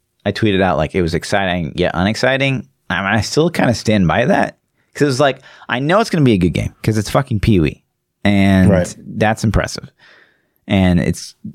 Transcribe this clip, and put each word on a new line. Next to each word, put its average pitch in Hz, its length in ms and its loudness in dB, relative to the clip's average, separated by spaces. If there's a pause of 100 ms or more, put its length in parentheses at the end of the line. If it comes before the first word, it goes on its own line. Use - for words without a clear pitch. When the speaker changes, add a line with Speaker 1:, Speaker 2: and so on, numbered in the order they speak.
(260)
Speaker 1:
I 104 60 -2
tweeted 98 300 0
out, 90 160 0
like, 76 180 -2
it 92 60 0
was 82 140 -2
exciting 90 600 -4
yet 87 200 -2
unexciting. 127 720 -2 (220)
I 85 120 -4
mean, 98 160 -2
I 107 40 0
still 160 280 0
kinda 170 240 0
stand 104 340 0
by 98 180 2
that, - 340 -2 (340)
'cause - 80 -2
it 143 40 2
was 131 140 -2
like, 139 200 2 (280)
I 123 120 -4
know 160 200 2
it's 226 100 -2
gonna 165 140 0
be 123 100 4
a 98 40 4
good 87 160 2
game 104 200 -6 (100)
'cause 107 140 0
it's 110 120 -4
fucking 135 320 -2
P 101 180 2
O 76 60 2
E, - 180 -6 (400)
and 98 460 4
Speaker 2:
Right. 92 260 0 (220)
Speaker 1:
that's 107 260 0
impressive. - 460 -2 (760)
And 92 360 2
it's - 340 -6 (200)